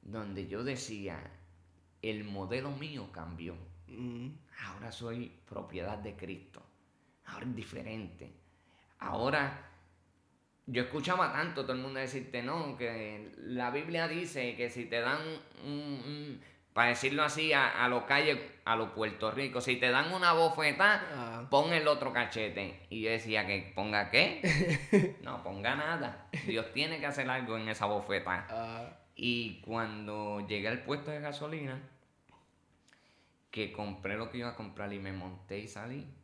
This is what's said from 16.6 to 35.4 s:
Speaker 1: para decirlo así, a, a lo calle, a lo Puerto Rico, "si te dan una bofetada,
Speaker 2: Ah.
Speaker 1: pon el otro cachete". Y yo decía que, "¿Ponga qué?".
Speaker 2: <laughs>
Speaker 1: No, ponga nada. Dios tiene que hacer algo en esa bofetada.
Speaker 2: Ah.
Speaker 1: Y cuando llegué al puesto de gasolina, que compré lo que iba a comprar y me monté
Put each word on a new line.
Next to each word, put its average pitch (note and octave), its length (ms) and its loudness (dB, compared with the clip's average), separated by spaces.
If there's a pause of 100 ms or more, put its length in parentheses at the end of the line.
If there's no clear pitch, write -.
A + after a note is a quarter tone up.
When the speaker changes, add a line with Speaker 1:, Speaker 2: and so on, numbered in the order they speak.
Speaker 1:
para A#2+ 160 6
decirlo C#3 340 4
así, D#3 280 2
a, B2+ 320 6
a B2 60 6
lo B2 160 2
calle, C#3+ 460 4 (120)
a A2+ 140 4
lo A2+ 180 0
Puerto A2 360 0
Rico, C3 280 0
"si B2 160 2
te B2 160 4
dan D3+ 220 6
una F3+ 200 6
bofetada, D#3+ 680 6 (120)
Speaker 2:
Ah. A#2 360 -6
Speaker 1:
pon D#3 240 8
el D#3 140 6
otro C#3+ 260 4
cachete". G#2+ 760 -2
Y A2 120 -4
yo A2 100 2
decía A2 340 2
que, G2 300 -2
"¿Ponga G#2 340 2
qué?". F3 320 6
Speaker 2:
<laughs> E3+ 800 4
Speaker 1:
No, A#2+ 220 -8
ponga G2+ 320 0
nada. D3+ 540 -2 (180)
Dios A2 260 -2
tiene D#3 260 0
que D3 60 -4
hacer C#3 240 0
algo B2 280 0
en A2 120 -2
esa A2 160 0
bofetada. G2 640 0
Speaker 2:
Ah. A2+ 480 -6 (180)
Speaker 1:
Y A#2 460 -2
cuando G#2+ 840 -4
llegué G#2 200 0
al A#2+ 160 -2
puesto C#3+ 280 -4
de D3+ 80 -4
gasolina, D3 600 -6 (1700)
que G#2+ 200 -2
compré G2 460 -4
lo A2+ 140 -4
que B2 80 -6
iba A#2+ 100 -2
a A2+ 60 -8
comprar G2+ 380 -8
y G2+ 60 -6
me F#2+ 140 -6
monté F#2+ 460 -8